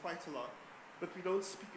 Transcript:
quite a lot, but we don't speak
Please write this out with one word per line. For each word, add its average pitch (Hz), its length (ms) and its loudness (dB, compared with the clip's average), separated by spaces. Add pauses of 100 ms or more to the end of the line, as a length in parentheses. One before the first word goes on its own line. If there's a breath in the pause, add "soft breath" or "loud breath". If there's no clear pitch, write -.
quite 170 260 0
a - 20 -2
lot, 123 200 0 (500)
but 175 160 0
we 185 60 -4
don't 190 220 6
speak - 320 -4